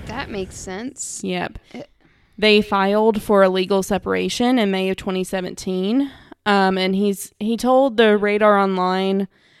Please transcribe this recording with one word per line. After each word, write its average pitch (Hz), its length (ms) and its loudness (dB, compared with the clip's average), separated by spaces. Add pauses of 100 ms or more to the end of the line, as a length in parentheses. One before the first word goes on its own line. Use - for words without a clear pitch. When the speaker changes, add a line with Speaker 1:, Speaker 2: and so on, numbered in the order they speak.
Speaker 1:
that 233 240 -10
makes 190 260 -10
sense. - 640 -12
Speaker 2:
Yep. 180 360 -6 (160)
Speaker 1:
It - 160 -16 (500)
Speaker 2:
They 214 220 6
filed 208 580 0
for 202 220 4
a 190 60 6
legal 185 340 0
separation 190 800 -2
in 202 100 0
May 190 200 -2
of 190 60 -2
twenty 185 280 -4
seventeen. 190 880 -4 (360)
Um, 190 320 2
and 190 160 0
he's, 202 460 -2
he 226 160 -2
told 254 400 2
the 214 200 6
Radar 208 420 2
Online, 190 680 0 (340)